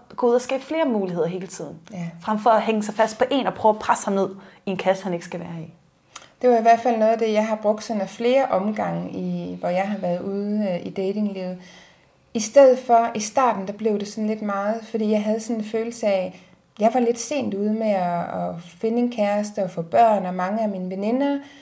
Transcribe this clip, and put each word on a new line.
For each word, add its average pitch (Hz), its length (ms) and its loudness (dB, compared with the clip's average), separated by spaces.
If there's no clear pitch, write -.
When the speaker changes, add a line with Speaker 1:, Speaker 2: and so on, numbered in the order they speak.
Speaker 1:
gå 247 100 2
ud 240 80 6
og 240 60 4
skabe 269 220 -4
flere 320 220 0
muligheder 180 420 0
hele 185 200 -6
tiden. 160 320 -12
Speaker 2:
Ja. 175 140 -8
Speaker 1:
Frem 214 160 -2
for 233 100 2
at 220 120 6
hænge 214 220 0
sig 214 100 -6
fast 214 240 0
på 254 140 0
en 254 160 2
og 180 60 0
prøve 214 200 4
at 214 60 -8
presse - 260 -2
ham 202 80 0
ned 196 160 0
i 202 40 -4
en 185 80 -4
kasse, 190 260 0
han 185 100 -4
ikke 170 120 -6
skal 175 140 -10
være 170 220 -10
i. 160 120 -16
Speaker 2:
Det 247 80 4
var 233 80 6
i 220 40 2
hvert 233 180 6
fald 233 180 0
noget 220 140 4
af 226 80 2
det, 220 140 0
jeg 214 140 2
har 220 80 -2
brugt 214 280 0
sådan 214 180 -4
af 185 80 -4
flere 247 360 2
omgange, 185 680 -2
i, 180 480 -6
hvor 180 100 -2
jeg 190 200 0
har 202 80 -4
været 180 240 -2
ude, 202 500 -4
øh, 175 140 -6
i 180 40 -8
datinglivet. 190 680 -4
I 233 60 -2
stedet 262 400 6
for, 233 360 4
i 220 40 -4
starten, 214 480 0
der 202 60 -6
blev 208 260 0
det 202 80 -6
sådan 214 200 -4
lidt 214 140 -4
meget, 202 420 -2
fordi 214 280 -2
jeg 208 120 2
havde 214 160 0
sådan 233 160 -4
en 214 100 -2
følelse 226 420 -4
af, 185 340 0
jeg 220 140 4
var 254 60 2
lidt 240 200 2
sent 240 340 -4
ude 208 200 -2
med 220 180 -2
at, 175 280 0
at 175 360 -4
finde 226 160 0
en 240 140 2
kæreste 208 520 -2
og 180 80 -4
få 170 100 -6
børn, 208 440 4
og 180 80 -4
mange 190 300 -2
af 208 60 0
mine 185 200 -6
veninder 254 500 0